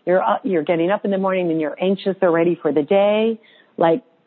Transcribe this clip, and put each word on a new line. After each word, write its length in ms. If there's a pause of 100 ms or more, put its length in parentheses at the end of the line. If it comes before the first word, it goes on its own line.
you're 260
up, 120
you're 280
getting 180
up 160
in 60
the 80
morning 320
and 100
you're 180
anxious 440
already 320
for 160
the 120
day, 560 (380)
like, 240 (260)